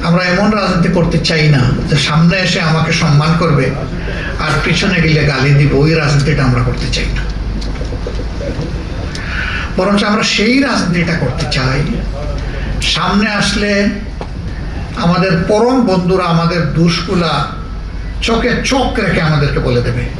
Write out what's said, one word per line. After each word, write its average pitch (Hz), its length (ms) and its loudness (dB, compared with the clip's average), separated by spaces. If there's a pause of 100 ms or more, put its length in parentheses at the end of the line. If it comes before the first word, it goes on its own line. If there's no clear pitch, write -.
আমরা 175 200 2
এমন 185 280 2
রাজনীতি 180 420 2
করতে 170 260 2
চাই 151 300 2
না 139 120 6 (280)
যে 147 80 2
সামনে 165 400 4
এসে 185 240 0
আমাকে 156 300 2
সম্মান 151 480 2
করবে 139 260 2 (760)
আর 151 120 -2 (120)
পিছনে 185 380 0
গেলে 151 240 4
গালি 139 280 2
দিব, 143 200 4
ওই 151 200 4
রাজনীতিটা 143 500 2
আমরা 123 200 2
করতে 117 300 -2
চাই - 240 -2
না। - 60 -4 (2500)
বরঞ্চ 202 260 2
আমরা 208 200 0
সেই 220 360 0
রাজনীতিটা 180 540 0
করতে 131 380 -2
চাই, 135 280 -2 (1000)
সামনে - 480 0
আসলে 202 600 0 (1080)
আমাদের 180 340 2 (160)
পরম 233 380 4
বন্ধুরা 180 380 2
আমাদের 165 500 0
দোষগুলা 170 760 0 (720)
চোখে 233 300 0 (120)
চোখ 247 360 0
রেখে 165 220 0
আমাদেরকে 147 380 2
বলে 123 220 2
দেবে 120 220 -2 (160)